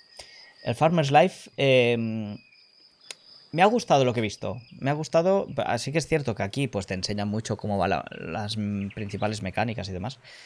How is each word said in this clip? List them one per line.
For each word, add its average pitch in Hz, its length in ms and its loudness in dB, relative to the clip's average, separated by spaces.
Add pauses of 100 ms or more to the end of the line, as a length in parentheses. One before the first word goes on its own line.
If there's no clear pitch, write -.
(640)
El 120 120 -2
Farmers 156 360 4
Life, - 440 4
eh, 127 420 4 (1500)
me 151 100 -2
ha - 40 10
gustado 175 380 4
lo 123 100 4
que 117 60 -2
he 113 40 0
visto. 107 340 -6 (220)
Me 135 100 -2
ha 143 40 0
gustado, 165 540 2 (180)
así 120 260 -2
que 156 80 -2
es 143 80 -2
cierto 143 280 -2
que 104 80 -4
aquí, 131 240 -2
pues, 101 180 -4
te - 80 -6
enseñan 101 360 -4
mucho 107 280 -4
cómo 101 200 -4
van 92 140 2
la, 80 200 0
las, 104 460 -6
mm, 101 320 -2
principales 104 520 -4
mecánicas 98 480 -4
y 95 40 -8
demás. 95 260 -8 (260)